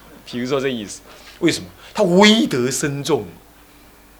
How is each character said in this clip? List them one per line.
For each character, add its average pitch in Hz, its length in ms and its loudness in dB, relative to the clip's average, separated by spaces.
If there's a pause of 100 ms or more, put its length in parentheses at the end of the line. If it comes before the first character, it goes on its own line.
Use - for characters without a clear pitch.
(240)
比 - 140 -14
如 123 100 -6
说 135 140 -2
这 135 60 -2
意 117 180 -6
思， - 160 -16 (380)
为 165 120 2
什 - 120 -4
么？ 92 40 -16 (280)
他 214 80 0
威 208 420 6
德 127 240 -2
深 139 340 -4
重， 139 220 -2 (960)